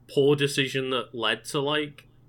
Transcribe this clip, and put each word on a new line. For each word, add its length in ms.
poor 280
decision 560
that 240
led 300
to, 140
like, 480